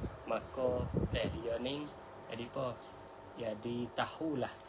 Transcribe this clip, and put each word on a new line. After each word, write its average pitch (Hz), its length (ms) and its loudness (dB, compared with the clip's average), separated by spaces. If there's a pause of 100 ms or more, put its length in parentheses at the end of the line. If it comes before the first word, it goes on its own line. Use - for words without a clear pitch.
(260)
Maka, 123 560 4 (320)
neh, 113 240 4
dia 113 240 2
ni 143 240 0 (480)
jadi 120 160 -4
apa? 127 240 0 (640)
Jadi 120 560 0
tahulah 131 580 0 (180)